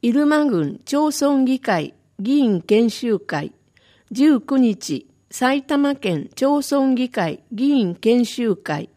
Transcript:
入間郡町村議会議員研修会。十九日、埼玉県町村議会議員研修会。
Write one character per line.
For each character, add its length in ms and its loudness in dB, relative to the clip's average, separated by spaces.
入 240 2
間 220 2
郡 380 -2
町 260 0
村 320 0
議 160 0
会 340 -4
議 200 0
員 220 2
研 280 2
修 300 -4
会。 340 -8
十 300 4
九 160 -2
日、 500 0
埼 320 -2
玉 340 0
県 400 -4
町 260 0
村 340 0
議 140 -2
会 420 -4
議 180 -2
員 240 2
研 320 2
修 300 -2
会。 420 -8